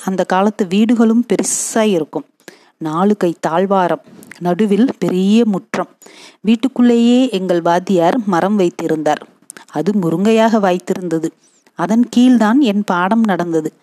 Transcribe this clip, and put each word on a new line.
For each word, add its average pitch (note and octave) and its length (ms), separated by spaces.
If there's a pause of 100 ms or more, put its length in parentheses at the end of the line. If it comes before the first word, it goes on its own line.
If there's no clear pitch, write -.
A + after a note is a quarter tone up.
அந்த F#3 240
காலத்து G3 420
வீடுகளும் A3+ 600
பெருசாய் G#3 680
இருக்கும். D3+ 340 (540)
நாலு E3+ 360
கை F3 140 (100)
தாழ்வாரம், F3 640 (380)
நடுவில் F#3+ 540
பெரிய F#3 500
முற்றம். F#3+ 460 (500)
வீட்டுக்குள்ளேயே A#3+ 800 (100)
எங்கள் F#3 320
வாத்தியார் F3 540 (100)
மரம் F#3+ 300
வைத்திருந்தார். D#3+ 680 (500)
அது D#3 220
முருங்கையாக G#3+ 680
வாய்த்திருந்தது. F3+ 680 (500)
அதன் G#3+ 300
கீழ்தான் A#3+ 520
என் G#3 240
பாடம் F#3+ 400
நடந்தது. E3+ 460 (120)